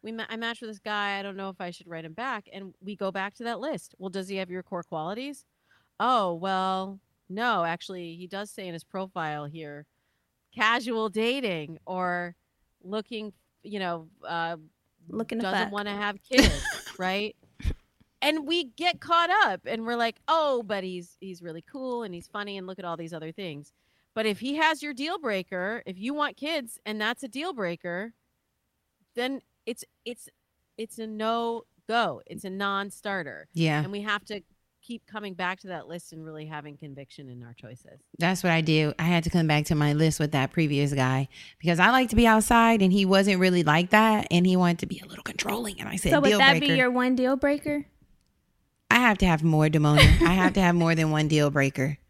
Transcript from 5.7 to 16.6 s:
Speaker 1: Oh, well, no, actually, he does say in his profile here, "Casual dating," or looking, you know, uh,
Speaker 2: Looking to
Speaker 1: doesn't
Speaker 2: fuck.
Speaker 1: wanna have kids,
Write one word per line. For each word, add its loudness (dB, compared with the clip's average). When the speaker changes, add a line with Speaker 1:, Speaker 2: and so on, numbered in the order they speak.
Speaker 1:
Oh, 2
well, -2
no, 0
actually, -8
he -16
does -10
say -12
in -8
his -10
profile -8
here, -14
"Casual 0
dating," -4
or -6
looking, -10
you -10
know, -4
uh, -4
Speaker 2:
Looking -6
to -4
Speaker 1:
doesn't 0
Speaker 2:
fuck. -8
Speaker 1:
wanna -6
have -4
kids, 2